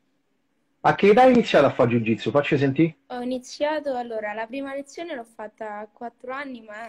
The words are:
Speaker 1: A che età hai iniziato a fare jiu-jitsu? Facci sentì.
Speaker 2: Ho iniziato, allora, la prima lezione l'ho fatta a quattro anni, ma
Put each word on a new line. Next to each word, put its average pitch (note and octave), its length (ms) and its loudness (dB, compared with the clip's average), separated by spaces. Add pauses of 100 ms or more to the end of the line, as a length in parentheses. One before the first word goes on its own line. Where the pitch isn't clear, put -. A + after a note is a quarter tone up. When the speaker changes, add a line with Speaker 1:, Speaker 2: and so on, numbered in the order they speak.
(800)
Speaker 1:
A D3+ 140 2
che G3 140 4
età G#3+ 140 8
hai C4 80 8
iniziato G#3+ 340 4
a B2+ 60 4
fare B2+ 180 2
jiu-jitsu? A2+ 400 0
Facci C#3+ 280 0
sentì. C#3+ 380 0 (120)
Speaker 2:
Ho B3 140 -8
iniziato, C#4 760 -6
allora, A3 380 -8
la A3 120 -8
prima C4+ 300 -10
lezione D#4 400 -12
l'ho A#3+ 80 -12
fatta G#3+ 560 -14
a G#3+ 120 -14
quattro A#3+ 420 -16
anni, C4+ 280 -12
ma G#3+ 140 -18 (120)